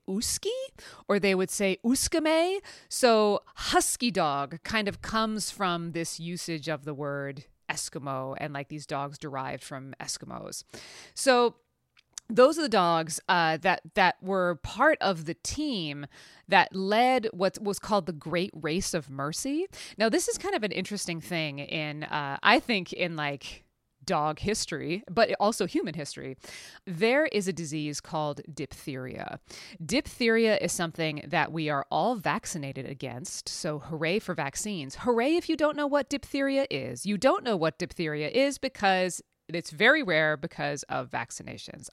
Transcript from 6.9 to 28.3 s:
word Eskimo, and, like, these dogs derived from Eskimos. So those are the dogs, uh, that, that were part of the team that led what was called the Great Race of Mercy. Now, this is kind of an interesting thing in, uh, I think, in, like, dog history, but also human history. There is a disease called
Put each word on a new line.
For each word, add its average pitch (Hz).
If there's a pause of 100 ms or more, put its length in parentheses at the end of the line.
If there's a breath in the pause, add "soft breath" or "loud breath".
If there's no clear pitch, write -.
word 143 (220)
Eskimo, 135
and, 147
like, 139
these 151
dogs 143
derived 135
from 135
Eskimos. - (500 loud breath)
So 240 (720)
those 254
are 339
the 285
dogs, 170
uh, 165
that, 175 (140)
that 185
were 185
part 277
of 160
the 165
team 165 (420 loud breath)
that 185
led 220
what 185
was 202
called 202
the 180
Great 165
Race 160
of 151
Mercy. 170 (300 loud breath)
Now, 220
this 339
is 453
kind 392
of 254
an 208
interesting 185
thing 151
in, 151
uh, 143
I 233
think, 196
in, 170
like, 143 (400)
dog 156
history, 165
but 208
also 208
human 254
history. 135 (500 loud breath)
There 226
is 202
a 190
disease 151
called 151 (120)